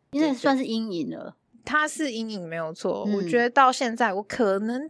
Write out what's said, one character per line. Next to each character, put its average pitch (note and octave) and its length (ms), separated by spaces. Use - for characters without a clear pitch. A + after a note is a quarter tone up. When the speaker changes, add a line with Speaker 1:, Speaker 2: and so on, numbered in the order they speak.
Speaker 1:
因 C#4+ 100
为 D4+ 140
算 C4+ 240
是 C4 60
阴 A3+ 260
影 E3+ 200
了。 - 260
Speaker 2:
他 D4+ 220
是 D4+ 240
阴 A3+ 200
影 F3+ 180
没 E3 80
有 D#3+ 160
错， G3 340
Speaker 1:
嗯。 G3+ 80
Speaker 2:
我 G3+ 80
觉 A3 180
得 A#3+ 80
到 B3+ 220
现 A#3 260
在 A3+ 180
我 G3+ 80
可 G3 360
能 A#3+ 320